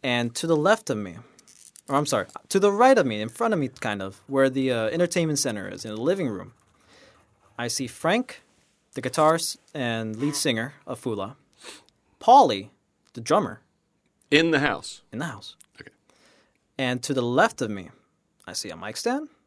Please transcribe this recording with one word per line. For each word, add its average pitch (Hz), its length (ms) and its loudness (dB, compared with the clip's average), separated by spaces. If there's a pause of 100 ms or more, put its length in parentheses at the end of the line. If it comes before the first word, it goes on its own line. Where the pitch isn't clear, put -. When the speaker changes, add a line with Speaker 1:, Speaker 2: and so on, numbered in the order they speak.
Speaker 1:
And 120 340 -2
to - 100 -6
the 165 100 4
left 180 340 2
of 123 80 0
me, 92 180 -10 (720)
or 139 80 0
I'm 147 100 2
sorry, 104 200 0 (220)
to 196 100 0
the 202 140 4
right 247 260 6
of 165 80 2
me, 107 140 -4
in 110 80 -6
front 226 260 -2
of 170 60 0
me, 135 80 -2
kind 104 340 -6
of, 95 240 -10
where 135 240 4
the, 131 220 0
uh, 113 160 0
entertainment 165 500 0
center 104 300 -4
is, 95 160 -12
in 107 100 -10
the 110 60 -8
living 170 280 0
room, 98 240 -10 (1040)
I 120 100 -4
see 127 180 -4
Frank, 196 560 -4 (520)
the 127 80 -10
guitarist 156 560 2 (160)
and 113 420 -4
lead 139 180 -4
singer 123 400 -2 (120)
of 123 160 -10
Fula, 107 340 -6 (840)
Paulie, 151 500 6 (440)
the 123 60 -12
drummer. 131 400 0 (680)
Speaker 2:
In 165 200 6
the 147 100 4
house? - 420 -4 (100)
Speaker 1:
In 107 60 -10
the 156 80 -4
house. 117 300 -14 (240)
Speaker 2:
Okay. - 100 -20 (880)
Speaker 1:
And 123 240 -2
to - 120 -4
the 127 80 0
left 131 400 2
of 110 80 -4
me, 95 200 -10 (560)
I 90 80 -14
see - 160 -8
a 82 60 -12
mic 139 200 -10
stand 285 320 -4 (180)